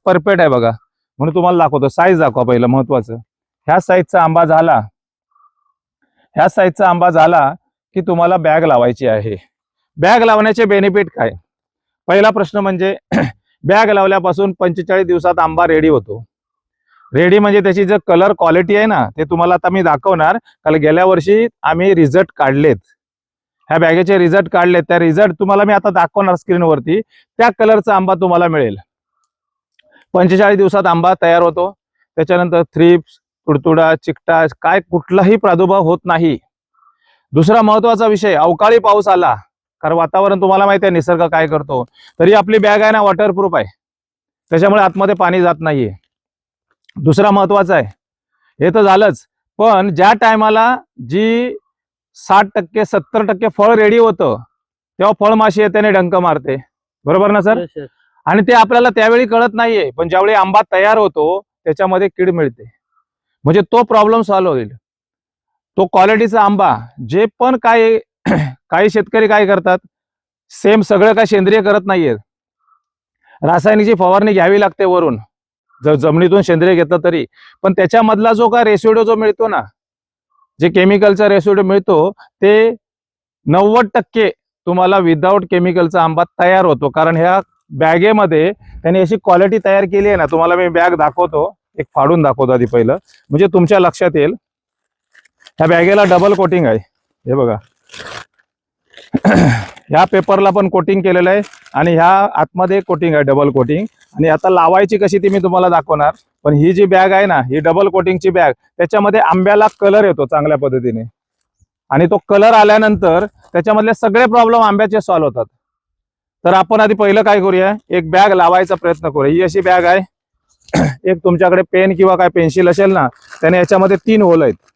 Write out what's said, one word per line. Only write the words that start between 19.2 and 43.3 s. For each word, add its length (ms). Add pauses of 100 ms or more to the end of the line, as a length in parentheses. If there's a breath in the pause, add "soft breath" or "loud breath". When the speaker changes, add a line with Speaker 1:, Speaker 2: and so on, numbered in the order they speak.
Speaker 1:
तुम्हाला 300
आता 160
मी 120
दाखवणार. 540 (280 soft breath)
कारण 160
गेल्या 240
वर्षी 420 (160)
आम्ही 320
रिझल्ट 420
काढलेत. 400 (920)
ह्या 80
बॅगेचे 400
रिझल्ट 300
काढलेत, 400
त्या 100
रिझल्ट 400
तुम्हाला 260
मी 80
आता 180
दाखवणार 440
स्क्रीनवरती. 640 (380 soft breath)
त्या 100 (100)
कलरचा 380
आंबा 180
तुम्हाला 340
मिळेल. 280 (1400 soft breath)
पंचेचाळीस 420
दिवसात 300
आंबा 260 (100)
तयार 200
होतो. 280 (460)
त्याच्यानंतर 460 (120)
थ्रिप्स, 440 (280)
तुडतुडा, 480 (100)
चिकटा, 400 (180)
काय 180 (100)
कुठलाही 460
प्रादुर्भाव 460
होत 220
नाही. 320 (960)
दुसरा 300
महत्त्वाचा 440
विषय, 280
अवकाळी 440
पाऊस 300
आला, 260 (480)
कारण 140
वातावरण 440
तुम्हाला 260
माहिती 200
आहे 60
निसर्ग 360
काय 180
करतो, 380 (360 soft breath)
तरी 120
आपली 260
बॅग 240
आहे 100
ना 100
वॉटरप्रूफ 520